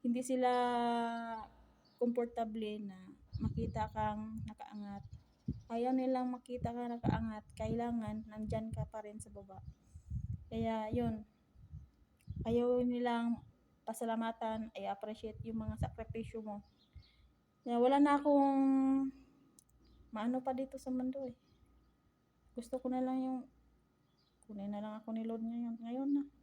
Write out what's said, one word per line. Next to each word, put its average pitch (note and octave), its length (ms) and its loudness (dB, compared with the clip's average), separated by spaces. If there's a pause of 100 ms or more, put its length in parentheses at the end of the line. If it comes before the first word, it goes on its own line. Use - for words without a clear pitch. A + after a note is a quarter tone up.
Hindi B3 240 0
sila B3+ 240 4 (1500)
komportable A3+ 880 0
na F#3 80 -12 (400)
makita A3 560 -2
kang G#3+ 560 -2
nakaangat. G#3 560 -10 (720)
Ayaw B3 160 2
nilang B3+ 400 2
makita B3 400 -6
ka A#3+ 160 -2
nakaangat. A3+ 560 0 (160)
Kailangan, A3 720 -2
nandyan A3 400 -2
ka - 160 -2
pa G#3+ 160 -10
rin G#3 160 -12
sa - 80 -14
baba. G3 320 -14 (880)
Kaya, A3+ 400 0
yun. A3+ 320 2 (1300)
Ayaw A#3+ 320 4
nilang A#3+ 560 2 (480)
pasalamatan, A3+ 880 -2
ay G3 160 -6
appreciate G#3+ 560 -6
yung A3 240 -4
mga A3 160 -2
sakripisyo A3+ 560 -6
mo. G#3 240 -8 (960)
Kaya A#3+ 160 0
wala C4 240 8
na C#4+ 160 8
akong C#4 400 6 (1500)
maano A#3 320 0
pa C4 160 -2
dito C4+ 240 -6
sa - 80 -8
mundo B3+ 320 -2
eh. B3+ 160 -8 (1200)
Gusto B3 240 -6
ko B3+ 80 -4
na B3+ 160 2
lang C4 160 0
yung C4 240 -2 (1040)
kunin G3+ 240 -6
na G#3 80 -4
lang G#3+ 160 -6
ako A3 160 -8
ni A3+ 160 -2
Lord A3+ 160 -2
ngayon. A#3 400 -4
Ngayon C4 320 -2
na. C#4+ 80 2 (180)